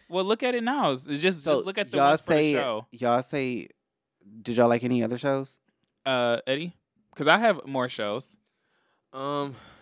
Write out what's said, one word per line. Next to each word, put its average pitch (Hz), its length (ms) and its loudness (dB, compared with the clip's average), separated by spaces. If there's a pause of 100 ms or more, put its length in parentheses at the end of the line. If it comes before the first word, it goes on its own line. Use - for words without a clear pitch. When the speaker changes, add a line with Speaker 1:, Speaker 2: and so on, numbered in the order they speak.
Speaker 1:
Well, 185 160 -4
look 214 180 -2
at 247 120 -2
it 240 100 -4
now. 240 280 0
It's 131 120 -6
just, 151 380 -2
Speaker 2:
So 147 140 2
Speaker 1:
just 120 100 -4
look 196 100 -6
at 208 140 -4
the - 80 -2
Speaker 2:
y'all 139 100 6
Speaker 1:
ones 156 140 4
for - 100 -2
the 156 60 6
Speaker 2:
say, 151 160 4
Speaker 1:
show. 120 360 -2
Speaker 2:
y'all 120 320 0
say, 127 460 -6 (720)
did 113 160 -4
y'all 120 140 6
like 117 120 2
any 123 200 0
other 113 160 -4
shows? 135 400 -4 (480)
Speaker 1:
Uh, 123 400 2
Eddie? 156 280 -4 (400)
'Cause 147 140 0
I 165 80 8
have 208 300 0
more 127 240 -4
shows. 110 480 -8 (760)
Speaker 3:
Um, 143 420 -6 (280)